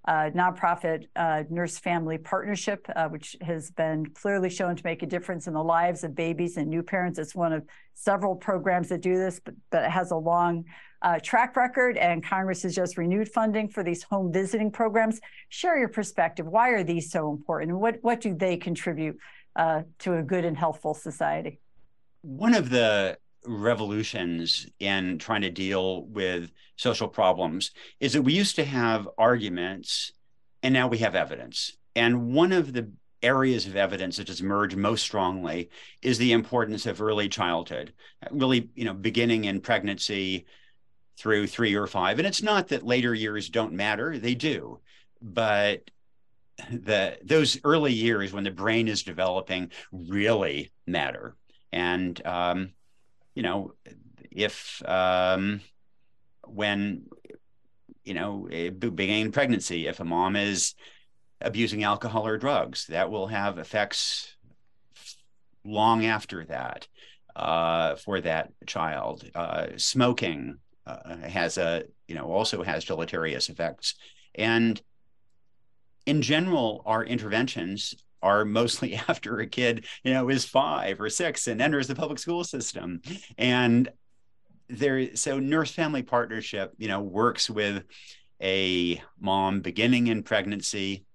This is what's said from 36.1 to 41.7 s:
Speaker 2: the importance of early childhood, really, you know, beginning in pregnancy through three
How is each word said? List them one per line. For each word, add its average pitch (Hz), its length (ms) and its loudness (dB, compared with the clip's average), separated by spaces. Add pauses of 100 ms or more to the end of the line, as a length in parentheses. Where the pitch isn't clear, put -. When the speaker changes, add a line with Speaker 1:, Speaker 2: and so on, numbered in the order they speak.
Speaker 2:
the 123 140 4
importance 113 540 0
of 98 140 -4
early 107 280 2
childhood, 85 640 -2 (380)
really, 131 440 2
you 117 100 -6
know, 98 100 -4
beginning 113 500 2
in 98 160 0
pregnancy 98 880 -2 (680)
through 104 300 2
three 107 280 2